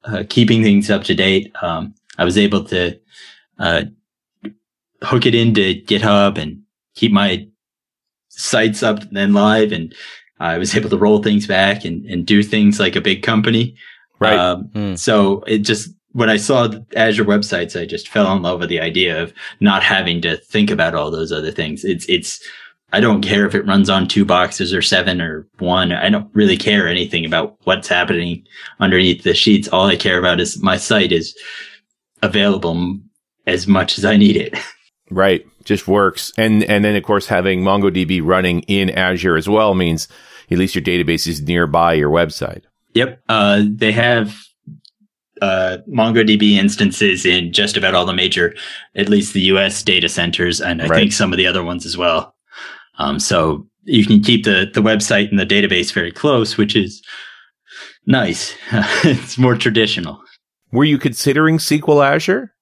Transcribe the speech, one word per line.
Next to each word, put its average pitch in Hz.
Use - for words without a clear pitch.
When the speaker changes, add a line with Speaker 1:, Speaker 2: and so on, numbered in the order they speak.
Speaker 1:
uh, 104
keeping 113
things 101
up 101
to -
date. 95
Um, 82
I -
was 90
able 101
to, 90
uh, 85
hook 120
it 120
into 107
GitHub 101
and 76
keep 117
my 98
sites 110
up 107
and 101
live, 107
and 82
I 82
was 90
able -
to 101
roll 104
things 104
back 98
and, 82
and 87
do 104
things 104
like 95
a -
big 95
company. 113
Speaker 2:
Right. 107
Speaker 1:
Um, 90
Speaker 3:
Hmm. 104
Speaker 1:
so 98
it 110
just, 104
when 117
I 107
saw 120
the 110
Azure 113
websites, 95
I 85
just -
fell 101
in 95
love 90
with 85
the 85
idea 82
of 85
not 98
having 90
to 82
think 104
about 85
all 76
those 78
other 78
things. 76
It's, 90
it's -
I 90
don't 110
care 101
if 95
it 98
runs 98
on 95
two 101
boxes 90
or 90
seven 90
or 78
one. 90
I 90
don't 104
really 104
care 104
anything 87
about 80
what's 98
happening 87
underneath 92
the 87
sheets. 104
All 95
I 92
care 90
about 90
is -
my 95
site 98
is 82
available 101
m-, 90
as 90
much 92
as 98
I 107
need 101
it. -
<laughs> -
Speaker 2:
Right. 95
Just 101
works. 98
And, 107
and 101
then, 104
of 98
course, 101
having 92
MongoDB 92
running 90
in 98
Azure 90
as 80
well 107
means 87
at 90
least 95
your 87
database 82
is 76
nearby 82
your 73
website. 80
Speaker 1:
Yep. 123
Uh, 104
they 110
have, 117
uh, 92
MongoDB 110
instances 98
in 90
just 101
about 95
all 90
the 92
major, 90
at 98
least 104
the 98
U 95
S 98
data 92
centers, 85
and 85
I 82
Speaker 2:
Right. 82
Speaker 1:
think 104
some 95
of 87
the 92
other 92
ones 87
as 82
well. 87
Um, 71
so 80
you 110
can 104
keep 110
the, 101
the 120
website 104
and 101
the 92
database 98
very 85
close, 127
which 104
is 104
nice. 107
<laughs> -
It's 135
more 127
traditional. 104
Speaker 2:
Were 131
you 151
considering 143
S 156
Q 151
L 147
Azure? 160